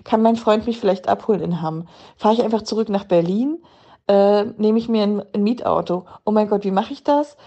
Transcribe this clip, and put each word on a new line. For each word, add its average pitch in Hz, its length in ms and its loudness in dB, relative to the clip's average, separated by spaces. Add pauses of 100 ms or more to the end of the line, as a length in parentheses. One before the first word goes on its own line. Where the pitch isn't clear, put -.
Kann 220 180 0
mein 226 140 4
Freund 220 300 0
mich 233 120 -4
vielleicht 190 300 -2
abholen 196 320 0
in 170 220 -4
Hamm? 160 240 -6 (300)
Fahre 220 180 2
ich 240 80 2
einfach 220 200 0
zurück 220 260 -4
nach 202 160 -2
Berlin?" 202 540 0 (500)
Äh, 202 360 4 (120)
nehme 214 220 2
ich 226 100 -4
mir 220 140 0
ein, 208 200 -2 (120)
ein 208 80 0
Mietauto. 180 640 -2 (180)
Oh 214 60 -2
mein 214 180 2
Gott, 202 160 -2
wie 190 60 -2
mache 202 240 -2
ich - 100 -18
das? 294 320 0 (100)